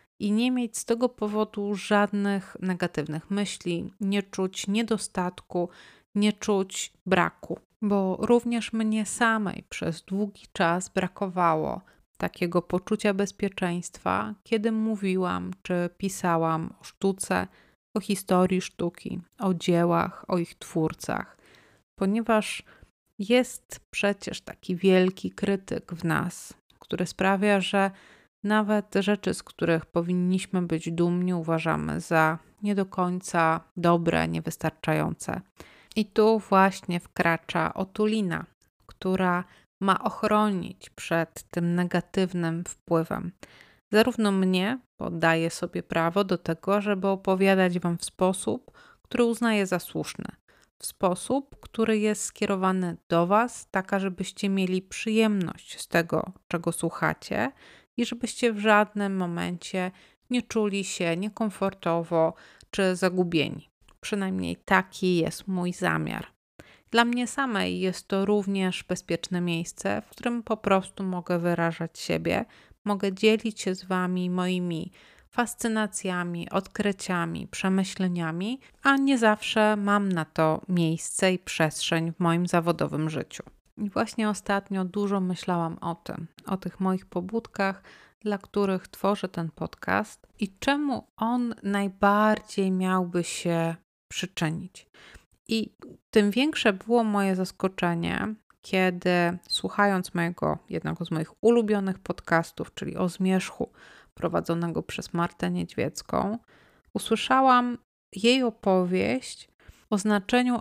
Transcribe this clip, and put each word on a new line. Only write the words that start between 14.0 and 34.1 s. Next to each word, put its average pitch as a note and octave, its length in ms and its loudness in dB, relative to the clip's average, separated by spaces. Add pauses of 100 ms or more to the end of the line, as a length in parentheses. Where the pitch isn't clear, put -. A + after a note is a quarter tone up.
kiedy A3+ 280 0
mówiłam F#3 800 -2 (100)
czy F3 360 -2
pisałam E3 840 0
o - 20 -20
sztuce, F#3+ 640 -2 (500)
o - 20 0
historii F#3 640 2
sztuki, - 600 -8 (180)
o F#3+ 140 0
dziełach, E3+ 720 2
o F#3 100 0
ich E3+ 180 -4
twórcach. - 840 -4 (600)
Ponieważ G#3+ 640 0 (560)
jest A#3+ 600 0 (140)
przecież G3+ 480 -2
taki - 340 -8
wielki F#3 560 4
krytyk - 640 -4
w E3 120 -8
nas, E3 480 -4 (260)
który F3 260 -4
sprawia, G3 560 2
że G3 300 2 (520)
nawet G#3+ 560 2
rzeczy, G3 340 0
z - 100 -8
których E3 420 0
powinniśmy F3+ 760 0
być E3 300 -2
dumni, F3 420 2
uważamy D#3+ 680 -2
za D#3+ 380 2 (240)
nie G3+ 120 0
do F#3+ 100 2
końca F3+ 760 0 (160)
dobre, E3+ 500 4